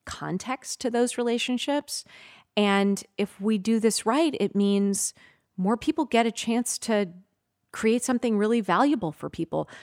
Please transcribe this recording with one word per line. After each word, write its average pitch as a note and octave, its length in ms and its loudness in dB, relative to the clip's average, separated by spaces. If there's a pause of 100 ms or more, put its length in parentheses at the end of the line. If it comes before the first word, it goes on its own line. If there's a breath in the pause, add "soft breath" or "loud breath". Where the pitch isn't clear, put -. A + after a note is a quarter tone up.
context - 760 -8
to B3+ 80 -2
those A#3+ 280 0
relationships. A#3+ 880 -2 (500 loud breath)
And G3 480 2 (140)
if G3 240 -4
we A3 160 0
do A3 220 0
this G#3+ 260 0
right, C#4 340 2
it G3 160 -2
means G3+ 580 2 (440 soft breath)
more F#3+ 200 0
people D#4 280 -2
get A3+ 200 2
a A3+ 60 0
chance - 480 -2
to G#3 300 0 (640)
create A3+ 320 0
something A#3+ 320 0
really G#3+ 260 2
valuable G3+ 500 2
for D3 180 -10
people, D#3 400 -4 (140 loud breath)